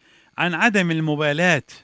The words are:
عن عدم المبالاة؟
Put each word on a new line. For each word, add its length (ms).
عن 160
عدم 380
المبالاة؟ 720